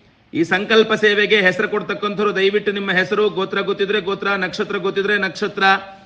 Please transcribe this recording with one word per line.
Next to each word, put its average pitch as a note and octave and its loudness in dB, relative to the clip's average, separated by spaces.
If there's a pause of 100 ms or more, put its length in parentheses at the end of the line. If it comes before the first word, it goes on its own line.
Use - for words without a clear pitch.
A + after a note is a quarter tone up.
(340)
ಈ D#3+ 2
ಸಂಕಲ್ಪ G#3+ 2
ಸೇವೆಗೆ G#3 4
ಹೆಸರು G#3 2
ಕೊಡ್ತಕ್ಕಂಥವ್ರು G3+ -2
ದಯವಿಟ್ಟು G3+ 2
ನಿಮ್ಮ G3 -4
ಹೆಸರು, G3 2
ಗೋತ್ರ F#3 -4
ಗೊತ್ತಿದ್ರೆ G3+ -2
ಗೋತ್ರ, F#3+ -4
ನಕ್ಷತ್ರ G3+ -2
ಗೊತ್ತಿದ್ರೆ G3 0
ನಕ್ಷತ್ರ, G3 -4 (420)